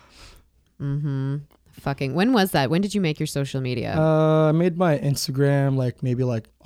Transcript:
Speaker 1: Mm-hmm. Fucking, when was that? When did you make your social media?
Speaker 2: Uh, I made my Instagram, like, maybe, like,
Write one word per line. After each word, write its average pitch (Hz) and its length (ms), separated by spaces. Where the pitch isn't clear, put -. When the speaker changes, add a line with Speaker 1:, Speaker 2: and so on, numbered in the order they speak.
Speaker 1:
Mm-hmm. 139 580
Fucking, 139 340
when 202 180
was 196 200
that? 139 180
When 170 120
did 196 120
you 208 60
make 156 180
your 156 80
social 139 340
media? 123 380
Speaker 2:
Uh, 156 520
I - 20
made 170 240
my 170 220
Instagram, 139 800
like, 127 260
maybe, 127 200
like, 120 260